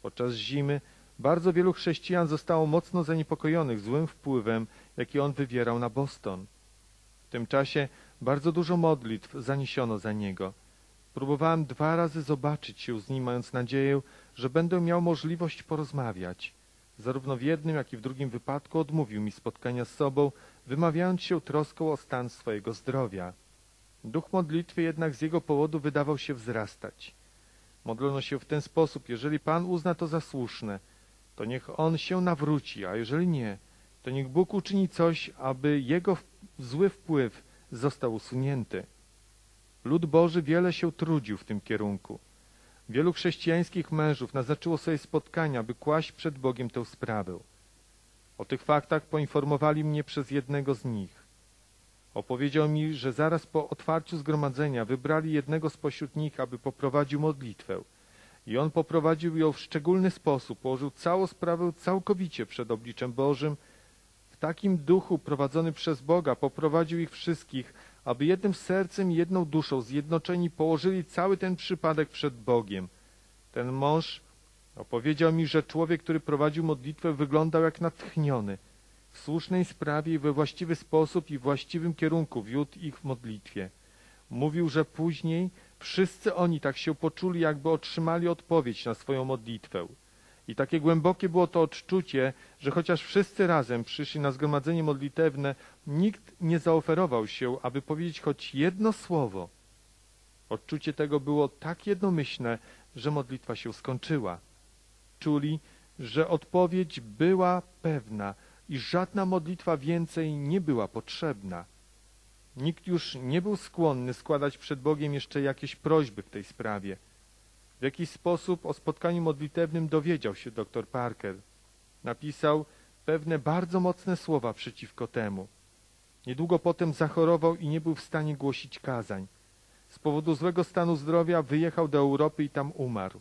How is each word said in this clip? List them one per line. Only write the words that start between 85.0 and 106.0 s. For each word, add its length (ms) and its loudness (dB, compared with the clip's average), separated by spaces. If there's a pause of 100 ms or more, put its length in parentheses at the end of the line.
wszyscy 560 0
oni 240 2
tak 180 -2
się 180 -2
poczuli, 440 -2
jakby 300 2
otrzymali 580 0
odpowiedź 580 0
na 80 -2
swoją 320 -2
modlitwę. 600 -6 (600)
I 80 -8
takie 240 0
głębokie 500 4
było 180 4
to 140 2
odczucie, 720 0 (260)
że 120 -2
chociaż 320 0
wszyscy 440 2
razem 360 2
przyszli 380 -6
na 100 2
zgromadzenie 520 0
modlitewne, 720 0 (320)
nikt 540 0
nie 180 4
zaoferował 680 4
się, 340 -2
aby 200 -2
powiedzieć 400 -4
choć 340 -4
jedno 380 2
słowo. 560 -2 (1000)
Odczucie 440 -4
tego 260 0
było 280 2
tak 400 -8
jednomyślne, 720 0 (360)
że 160 -2
modlitwa 440 -4
się 180 -10
skończyła. 680 -4 (800)
Czuli, 400 0 (400)
że 280 0